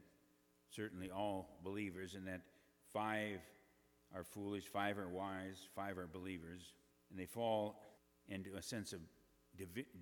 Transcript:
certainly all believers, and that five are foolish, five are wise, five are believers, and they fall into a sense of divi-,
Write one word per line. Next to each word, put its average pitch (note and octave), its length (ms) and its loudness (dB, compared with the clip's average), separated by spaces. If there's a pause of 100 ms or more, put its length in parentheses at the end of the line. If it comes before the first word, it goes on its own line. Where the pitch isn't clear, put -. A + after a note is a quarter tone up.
(720)
certainly F#2 400 -2
all F#2+ 520 2
believers, F#2+ 520 0
and F#2+ 140 -4
that F#2 120 0 (520)
five G#2+ 480 4 (760)
are F#2 100 -2
foolish, G2+ 400 0
five G2+ 340 4
are F#2+ 100 0
wise, F#2+ 680 0
five G2 240 0
are F2+ 80 -2
believers, F2+ 680 -4 (380)
and F#2+ 80 -6
they F2+ 80 0
fall A2 560 4 (460)
into F#2+ 280 -2
a F2 60 -2
sense A2 300 0
of F#2 80 -4 (580)
divi-, F#2+ 280 -2 (160)